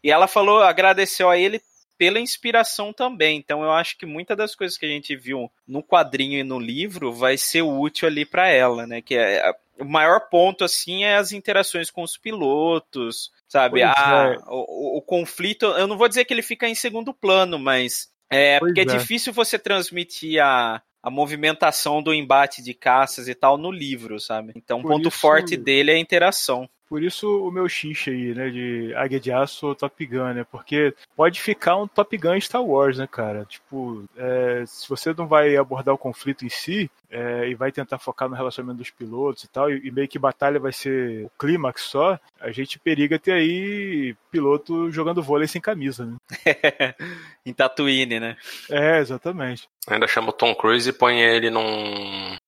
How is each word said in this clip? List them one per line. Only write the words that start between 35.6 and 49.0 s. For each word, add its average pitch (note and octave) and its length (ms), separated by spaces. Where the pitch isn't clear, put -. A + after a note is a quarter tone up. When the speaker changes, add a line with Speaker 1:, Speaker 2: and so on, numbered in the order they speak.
Speaker 2:
o C3+ 40
conflito C3 480
em - 20
si, F3+ 420
é, A#2+ 360
e B2 80
vai C3 160
tentar C3+ 280
focar C3 280
no C3 80
relacionamento B2+ 440
dos A#2+ 120
pilotos B2+ 540
e - 40
tal, C#3+ 220
e, C3+ 160
e C3 40
meio C3+ 180
que D3+ 100
batalha C#3 400
vai C3 140
ser A#2+ 540
o - 120
clímax C#3+ 440
só, E3 360
a A#2 100
gente C3 280
periga D3+ 400
ter F#3+ 140
aí F3+ 840
piloto E3 600
jogando E3 320
vôlei D3 240
sem E3+ 140
camisa, C3+ 460
né? A#2 100
Speaker 1:
<laughs> C#3 680
Em B2+ 80
Tatooine, C3 640
né? A2+ 200
Speaker 2:
É, D3+ 280
exatamente. C3 720